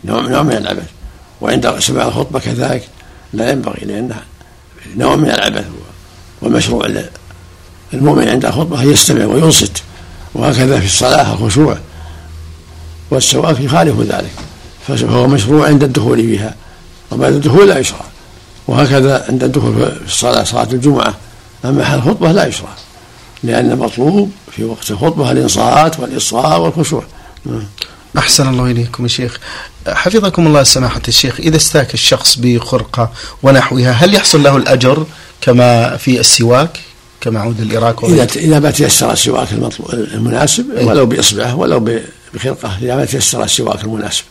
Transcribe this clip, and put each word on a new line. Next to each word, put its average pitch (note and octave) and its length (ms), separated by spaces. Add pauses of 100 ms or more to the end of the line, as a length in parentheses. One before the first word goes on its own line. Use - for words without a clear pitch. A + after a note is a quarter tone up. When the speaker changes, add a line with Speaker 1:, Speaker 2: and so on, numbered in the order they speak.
Speaker 1:
نوع، G#2+ 160
نوع B2+ 220
من D3+ 100
العبث، G2 340 (540)
وعند A#2 380
سماع B2 300
الخطبة C3 320
كذلك B2 480 (440)
لا A#2 180
ينبغي، A2 360
لأنها G#2 360 (760)
نوع C3 200
من D#3 140
العبث. G#2 340 (800)
والمشروع A#2 440
ل-، - 240 (840)
المؤمن C3 340
عند B2 160
الخطبة B2 380
أن C#3 80
يستمع A#2 340
وينصت، C#3+ 580 (520)
وهكذا C3 460
في F#2 60
الصلاة C3 460
الخشوع، A2 460 (1300)
والسواك C#3 500
يخالف C#3 400
ذلك، G2 320 (560)
فهو B2 380
مشروع C#3 400
عند D3 160
الدخول B2 400
فيها، A2 320 (560)
وبعد C3 220
الدخول D3 360
لا E3+ 100
يشرع، - 260 (640)
وهكذا C3 640
عند B2+ 160
الدخول B2 300
في A2+ 320
الصلاة، A#2+ 380
صلاة A2+ 280
الجمعة. B2 420 (500)
أما C3+ 200
حال C#3 140
الخطبة D#3+ 340
لا G3 140
يشرع، - 280 (680)
لأن A#2+ 280
المطلوب C3+ 640 (240)
في A2+ 80
وقت A2+ 260
الخطبة C3 420
الإنصات C3 680
والإصغاء C3 600
والخشوع. E3 440 (420)
نعم. A2+ 200 (520)
Speaker 2:
أحسن - 300
الله B2+ 160
إليكم A#2+ 380
يا B2 60
شيخ. A#2+ 300 (500)
حفظكم F#3 580
الله D3 160
سماحة B2 460
الشيخ، A#2+ 320
إذا D#3+ 160
استاك - 380
الشخص - 440
بخرقة A#2+ 720 (300)
ونحوها، B2+ 500
هل F3+ 220
يحصل D#3+ 280
له C#3 140
الأجر C3+ 500 (340)
كما B2 560
في B2 240
السواك، B2 600 (400)
كما A2 200
عود A2 200
الإراك A2 440
Speaker 1:
إذا D#3 200
ت-، - 120
إذا D#3 220
ما C#3+ 120
تيسر A#2+ 420
السواك - 400
المطلوب، A2+ 420
المناسب، A#2+ 840
Speaker 2:
إيه. B2 80
Speaker 1:
ولو B2 220
بإصبعه A#2+ 480
ولو - 260
ب-، A2+ 220 (320)
بخرقة، A#2 480
إذا B2 140
ما C#3 80
تيسر B2 400
السواك G#2+ 400
المناسب. G#2+ 460